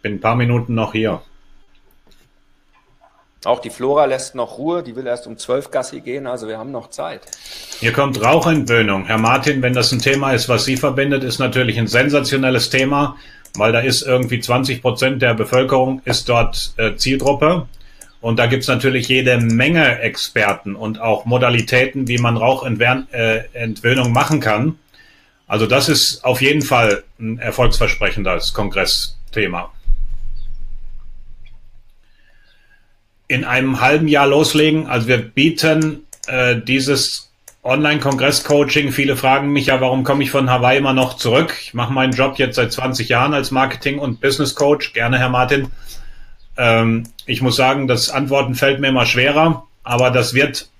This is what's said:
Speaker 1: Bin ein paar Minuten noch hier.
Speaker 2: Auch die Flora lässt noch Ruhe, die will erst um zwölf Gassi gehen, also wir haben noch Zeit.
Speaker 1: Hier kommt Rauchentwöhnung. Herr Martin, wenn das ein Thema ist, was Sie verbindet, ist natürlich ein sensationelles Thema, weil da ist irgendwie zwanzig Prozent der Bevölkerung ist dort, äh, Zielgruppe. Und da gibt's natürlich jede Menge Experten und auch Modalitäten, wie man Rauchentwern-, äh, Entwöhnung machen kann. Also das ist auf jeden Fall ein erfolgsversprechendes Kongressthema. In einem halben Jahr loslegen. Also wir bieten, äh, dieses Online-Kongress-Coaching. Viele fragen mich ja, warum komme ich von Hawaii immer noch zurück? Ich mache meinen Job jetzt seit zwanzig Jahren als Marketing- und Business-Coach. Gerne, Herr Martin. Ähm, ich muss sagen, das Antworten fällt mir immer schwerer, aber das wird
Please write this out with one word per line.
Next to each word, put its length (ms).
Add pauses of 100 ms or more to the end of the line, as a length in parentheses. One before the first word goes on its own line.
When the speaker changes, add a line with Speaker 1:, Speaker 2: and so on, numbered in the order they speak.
Speaker 1:
Bin 120
ein 60
paar 160
Minuten 380
noch 180
hier. 300 (2250)
Speaker 2:
Auch 160
die 100
Flora 340
lässt 300
noch 220
Ruhe, 260
die 140
will 100
erst 200
um 100
zwölf 340
Gassi 300
gehen, 260
also 200
wir 100
haben 140
noch 180
Zeit. 340 (580)
Speaker 1:
Hier 120
kommt 300
Rauchentwöhnung. 840
Herr 120
Martin, 420
wenn 140
das 180
ein 60
Thema 340
ist, 160
was 160
Sie 120
verbindet, 480
ist 160
natürlich 380
ein 100
sensationelles 840
Thema, 460 (420)
weil 140
da 80
ist 200
irgendwie 400
zwanzig 400
Prozent 400
der 140
Bevölkerung 720
ist 240
dort, 480
äh, 180
Zielgruppe. 720 (540)
Und 160
da 80
gibt's 220
natürlich 400
jede 280
Menge 640
Experten 720
und 260
auch 260
Modalitäten, 840
wie 100
man 200
Rauchentwern-, 720
äh, 300 (100)
Entwöhnung 600
machen 280
kann. 380 (680)
Also 200
das 240
ist 340
auf 160
jeden 220
Fall 420 (160)
ein 180
erfolgsversprechendes 1160
Kongressthema. 1160 (3500)
In 160
einem 360
halben 280
Jahr 180
loslegen. 600
Also 220
wir 100
bieten, 880 (200)
äh, 300
dieses 760 (320)
Online-Kongress-Coaching. 1300
Viele 240
fragen 340
mich 160
ja, 140
warum 240
komme 180
ich 80
von 200
Hawaii 260
immer 160
noch 240
zurück? 440
Ich 120
mache 200
meinen 200
Job 260
jetzt 180
seit 160
zwanzig 360
Jahren 240
als 180
Marketing- 480
und 220
Business-Coach. 720
Gerne, 260
Herr 120
Martin. 400 (880)
Ähm, 460 (200)
ich 160
muss 160
sagen, 320
das 220
Antworten 440
fällt 260
mir 80
immer 180
schwerer, 600 (160)
aber 280
das 240
wird 340 (120)